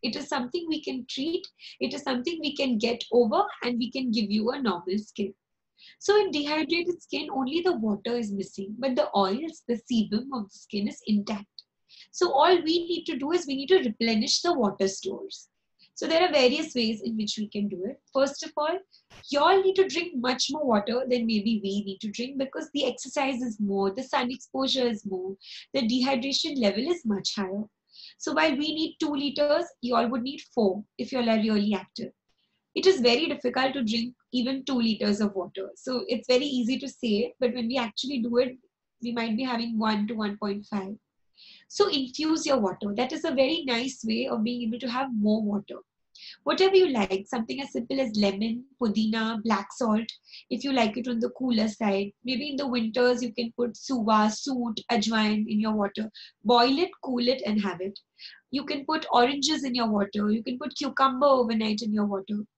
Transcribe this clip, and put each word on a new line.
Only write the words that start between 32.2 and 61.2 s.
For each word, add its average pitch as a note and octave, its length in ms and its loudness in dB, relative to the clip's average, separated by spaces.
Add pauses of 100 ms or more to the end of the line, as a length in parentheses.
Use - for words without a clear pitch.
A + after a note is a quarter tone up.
It F4+ 100 0
is F4+ 160 6
very B3 260 4
difficult C4+ 460 0
to C#4 100 -2
drink A#3 320 -2 (160)
even C4 340 -2
two C4 140 0
liters G#3 420 2
of G3+ 140 0
water. F#3+ 400 -6
So B3 320 -6
it's A3+ 200 -4
very B3+ 180 4
easy B3+ 340 0
to C#4 80 -8
say, A#3 520 0
but B3 140 0
when A#3+ 140 -4
we C4 100 -2
actually B3+ 420 -4
do A#3 180 0
it, B3+ 200 2 (440)
we A#3+ 100 -6
might A3+ 260 -2
be C4+ 60 -2
having A#3 340 -4
one G#3+ 300 2
to A#3 80 -4
one G#3 220 -4
point G#3 280 -6
five. G3+ 300 -6 (760)
So G4+ 180 2
infuse D4+ 580 -2
your C4+ 140 2
water. G3+ 360 -2
That C4 180 -2
is D#4 100 -6
a D#4+ 80 0
very C#4 340 2
nice B3+ 400 -2
way A3+ 220 -2
of A3+ 160 -2
being A#3+ 240 -2
able A#3+ 120 -4
to B3+ 100 -6
have C4 240 -2
more G#3+ 280 2
water. G3+ 360 -4 (640)
Whatever F#4+ 320 4
you F#4 140 8
like, G3 380 0
something B3+ 340 -4
as C#4 100 -8
simple C4+ 300 -4
as A3 160 -2
lemon, G#3 480 0 (160)
pudina, A3 600 0
black G3+ 280 0
salt, A3+ 340 0 (440)
if B3 160 -6
you C#4 80 -2
like A3+ 240 2
it B3 100 -6
on A#3 140 -2
the B3 80 0
cooler A3+ 400 0
side. G3+ 420 0 (140)
Maybe C4 240 -4
in C#4 80 -6
the C#4+ 100 -4
winters, B3 560 2
you A#3+ 100 -4
can A#3 220 -4
put A#3+ 180 -2
suwa, A3 560 2
soot, A#3+ 520 -4 (100)
ajwain G#3+ 560 2
in G#3+ 140 0
your A3 100 0
water. G#3+ 400 -2 (320)
Boil A#3+ 340 6
it, F4+ 120 2 (140)
cool A#3+ 220 -2
it, C4 200 2
and G#3+ 160 0
have F3+ 180 -4
it. G3 180 -8 (540)
You C#4 140 -4
can C#4 200 -6
put D#4 280 -2
oranges C#4 500 2
in B3+ 120 -2
your A#3 140 2
water. G#3 400 0
You A3 140 2
can B3 160 -6
put D4 160 -6
cucumber C4+ 520 2